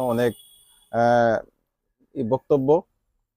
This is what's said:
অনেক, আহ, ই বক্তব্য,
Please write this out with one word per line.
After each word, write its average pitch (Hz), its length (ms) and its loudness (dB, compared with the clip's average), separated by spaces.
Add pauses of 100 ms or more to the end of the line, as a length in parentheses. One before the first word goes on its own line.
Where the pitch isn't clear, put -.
অনেক, 120 300 -2 (600)
আহ, 117 460 2 (760)
ই 139 140 -6
বক্তব্য, 131 400 -2 (680)